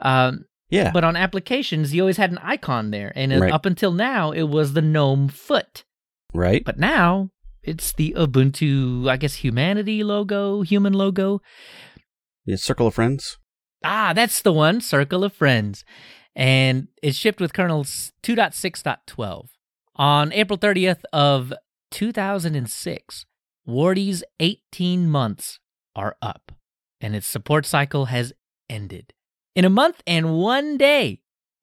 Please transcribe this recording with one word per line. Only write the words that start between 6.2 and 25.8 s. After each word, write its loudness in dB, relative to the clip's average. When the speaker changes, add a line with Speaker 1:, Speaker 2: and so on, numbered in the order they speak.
Speaker 2:
Right. 2
Speaker 1:
But -6
now, 2
it's -6
the -2
Ubuntu, 2
I 2
guess, -4
humanity -2
logo, -2
human 2
logo. 0
Speaker 2:
Yeah, -2
Circle 0
of -4
Friends. -2
Speaker 1:
Ah, 0
that's 0
the 6
one, 4
Circle 0
of -2
Friends. 0
And 2
it 0
shipped 0
with -2
kernels -2
two -2
dot 2
six -8
dot -6
twelve. -10
On 4
April 0
thirtieth 0
of 2
two -4
thousand -4
and -4
six, -12
Warty's 0
eighteen -2
months -4